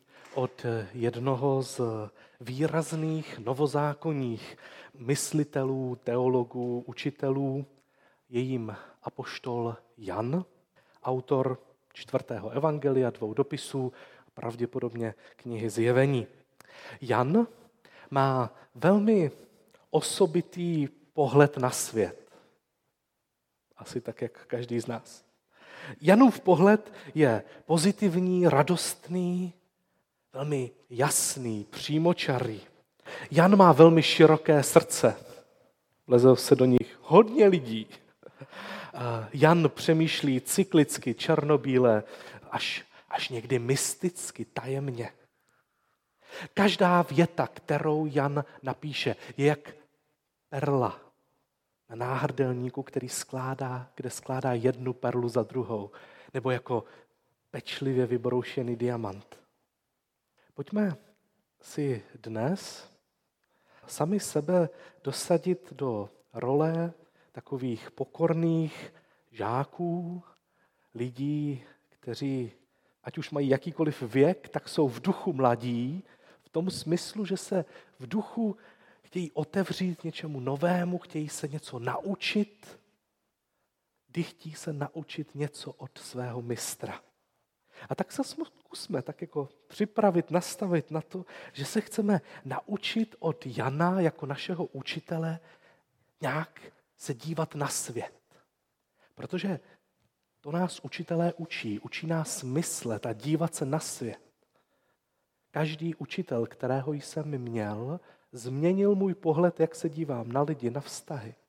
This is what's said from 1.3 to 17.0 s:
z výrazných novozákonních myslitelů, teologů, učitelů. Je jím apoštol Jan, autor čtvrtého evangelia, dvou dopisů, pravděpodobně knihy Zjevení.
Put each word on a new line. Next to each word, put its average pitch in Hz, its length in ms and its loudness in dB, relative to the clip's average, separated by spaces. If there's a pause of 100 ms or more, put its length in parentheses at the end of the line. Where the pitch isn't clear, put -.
z - 180 -8 (600)
výrazných 156 1000 -4
novozákonních 139 1160 -4 (380)
myslitelů, 135 1000 -4
teologů, 123 920 -2
učitelů. 139 800 -4 (600)
Je 123 120 -2
jím 117 360 -4 (260)
apoštol 120 760 -6 (200)
Jan, 113 480 -4 (580)
autor 127 580 0 (320)
čtvrtého 110 580 -6
evangelia, 139 600 0
dvou 107 240 -6
dopisů, 135 580 -4 (420)
pravděpodobně 117 800 -6 (220)
knihy 113 340 -6
Zjevení. 123 560 2 (720)